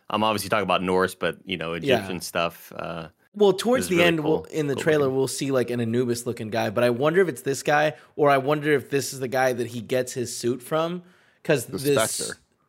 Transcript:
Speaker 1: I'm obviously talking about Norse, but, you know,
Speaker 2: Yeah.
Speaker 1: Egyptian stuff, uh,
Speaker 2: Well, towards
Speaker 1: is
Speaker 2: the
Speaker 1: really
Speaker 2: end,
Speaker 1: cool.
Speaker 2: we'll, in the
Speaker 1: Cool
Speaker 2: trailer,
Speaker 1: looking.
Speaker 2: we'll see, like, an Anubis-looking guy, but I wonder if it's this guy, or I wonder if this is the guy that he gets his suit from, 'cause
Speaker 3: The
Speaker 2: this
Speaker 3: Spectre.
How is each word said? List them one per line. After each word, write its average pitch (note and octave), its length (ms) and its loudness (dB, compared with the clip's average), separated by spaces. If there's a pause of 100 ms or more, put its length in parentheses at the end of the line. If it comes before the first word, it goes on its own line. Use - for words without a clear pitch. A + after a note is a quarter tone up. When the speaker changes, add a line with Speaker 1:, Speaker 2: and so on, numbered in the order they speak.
(120)
Speaker 1:
I'm G#2+ 120 0
obviously G2+ 260 0
talking G#2+ 140 2
about F#2 200 2
Norse, F#2 320 2
but, E2+ 280 -4
you F#2 140 -6
know, E2 160 -6
Speaker 2:
Yeah. E2+ 220 0
Speaker 1:
Egyptian F#2+ 260 -4
stuff, - 540 -6
uh, E2 320 -10 (260)
Speaker 2:
Well, G3+ 180 6
towards G#3 340 2
Speaker 1:
is F3+ 40 -4
Speaker 2:
the F3+ 60 2
Speaker 1:
really F3 120 6
Speaker 2:
end, E3 140 2
Speaker 1:
cool. D3+ 100 0
Speaker 2:
we'll, D#3 120 0
in D3 240 -4
the C#3 80 -2
Speaker 1:
Cool - 80 -4
Speaker 2:
trailer, D3+ 220 4
Speaker 1:
looking. C3 120 0
Speaker 2:
we'll C3 100 2
see, C3+ 240 -4
like, B2+ 200 0
an A#2+ 100 -2
Anubis-looking A#2 680 -2
guy, A2+ 180 0
but A2+ 140 0
I B2 80 4
wonder D3+ 300 2
if F3+ 60 2
it's C3+ 140 -6
this C#3 220 -4
guy, D3+ 320 2 (200)
or D3 140 4
I C#3 80 6
wonder D3 360 0
if B2+ 180 0
this C#3 200 -2
is C#3 100 -10
the C3+ 60 -4
guy B2+ 260 2
that A#2 140 -4
he A#2 140 -8
gets B2+ 320 -2
his A#2+ 240 -6
suit A#2+ 240 -2
from, E3 400 -2 (420)
'cause D3 220 0
Speaker 3:
The B2+ 140 -8
Speaker 2:
this B2+ 320 2
Speaker 3:
Spectre. - 260 -8 (320)